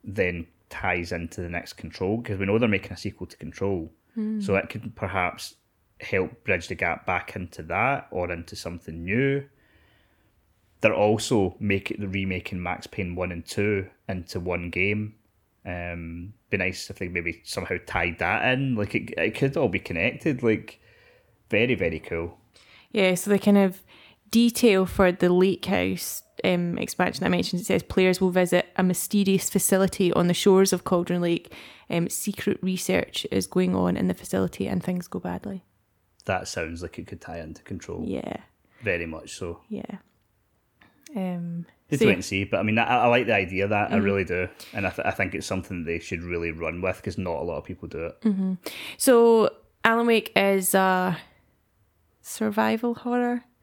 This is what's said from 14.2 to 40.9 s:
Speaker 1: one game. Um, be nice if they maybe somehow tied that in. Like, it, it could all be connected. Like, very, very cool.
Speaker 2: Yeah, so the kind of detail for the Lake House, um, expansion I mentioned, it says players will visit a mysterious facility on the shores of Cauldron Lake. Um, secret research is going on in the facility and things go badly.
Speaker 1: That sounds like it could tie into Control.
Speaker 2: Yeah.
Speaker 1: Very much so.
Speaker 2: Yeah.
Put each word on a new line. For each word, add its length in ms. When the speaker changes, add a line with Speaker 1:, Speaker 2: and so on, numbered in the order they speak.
Speaker 1:
one 320
game. 440
Um, 680
be 60
nice 320
if 100
they 100
maybe 360
somehow 400
tied 360
that 320
in. 240
Like, 180
it, 240
it 160
could 220
all 120
be 120
connected. 600
Like, 380
very, 240
very 240
cool. 400
Speaker 2:
Yeah, 240
so 140
the 100
kind 180
of 240
detail 560
for 240
the 200
Lake 340
House, 580
um, 340
expansion 460
I 40
mentioned, 340
it 40
says 160
players 380
will 100
visit 360
a 80
mysterious 680
facility 640
on 160
the 60
shores 380
of 120
Cauldron 380
Lake. 300
Um, 180
secret 540
research 720
is 160
going 260
on 220
in 100
the 80
facility 540
and 140
things 260
go 100
badly. 460
Speaker 1:
That 200
sounds 360
like 180
it 80
could 120
tie 200
into 240
Control. 420
Speaker 2:
Yeah. 300
Speaker 1:
Very 240
much 280
so. 340
Speaker 2:
Yeah. 280